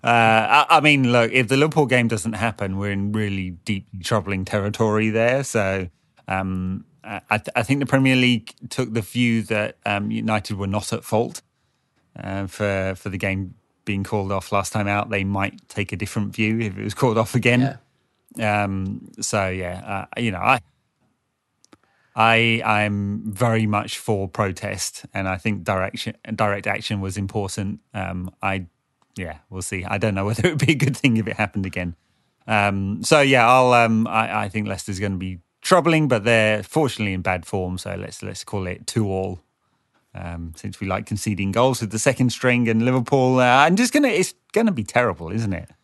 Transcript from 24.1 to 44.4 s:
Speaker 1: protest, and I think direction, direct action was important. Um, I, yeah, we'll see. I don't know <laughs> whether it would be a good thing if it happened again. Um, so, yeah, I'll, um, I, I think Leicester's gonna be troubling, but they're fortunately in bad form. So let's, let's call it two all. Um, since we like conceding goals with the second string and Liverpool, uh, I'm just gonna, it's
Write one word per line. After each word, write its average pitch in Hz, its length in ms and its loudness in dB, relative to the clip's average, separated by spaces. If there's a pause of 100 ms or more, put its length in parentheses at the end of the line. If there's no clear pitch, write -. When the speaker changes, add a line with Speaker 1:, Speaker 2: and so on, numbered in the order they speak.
Speaker 1:
protest, 98 840 -6
and 98 140 -4
I 95 100 -2
think 95 260 -4
direction, 98 520 -4 (180)
direct 101 320 0
action 104 340 -4
was 95 160 -4
important. 101 640 -6 (140)
Um, 90 360 -8 (120)
I, 95 240 -4 (500)
yeah, 82 220 -10 (100)
we'll 92 140 -10
see. 92 220 -6
I 101 140 -4
don't 104 160 0
know 95 100 -2
<laughs> - 20 0
whether 113 200 -2
it 180 40 4
would 151 160 0
be 160 60 4
a 151 40 2
good 135 200 0
thing 120 200 2
if 110 100 0
it 107 100 -6
happened 101 300 -2
again. 87 300 -6 (500)
Um, 101 560 0
so, 151 180 6
yeah, 131 280 6
I'll, 127 240 6
um, 113 340 4
I, 107 380 -2
I 101 40 -6
think 104 200 -4
Leicester's 95 320 -6
gonna 98 160 -4
be 92 220 -8 (240)
troubling, 160 460 4
but 110 160 2
they're 107 380 4
fortunately 113 520 -2
in 90 80 -4
bad 92 240 -2
form. 92 320 -4
So 95 160 -8
let's, - 280 -12
let's 98 220 -12
call 95 220 -6
it 90 200 -10
two 110 220 -2
all. 95 320 -4 (760)
Um, 85 420 -10
since 98 220 -12
we 101 80 -8
like 95 200 -2
conceding 98 460 -2
goals 123 280 4
with 107 100 -4
the 110 80 -4
second 127 320 2
string 123 380 2
and 113 160 2
Liverpool, 127 560 2
uh, 127 60 6
I'm 143 300 6
just 240 180 2
gonna, 285 140 4
it's 185 260 0 (180)